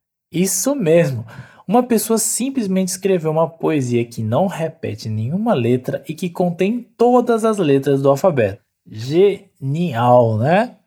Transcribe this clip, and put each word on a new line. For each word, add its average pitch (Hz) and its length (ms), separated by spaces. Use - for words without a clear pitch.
Isso 190 440
mesmo! 156 500
Uma 240 160
pessoa 226 340
simplesmente 214 680
escreveu 180 420
uma 160 200
poesia 127 560
que 117 180
não 127 240
repete 117 600
nenhuma 151 440
letra 127 540
e 156 60
que 175 160
contém 185 520
todas 240 480
as 220 140
letras 139 440
do 139 80
alfabeto. 135 520
Genial, 127 1500
né? 175 500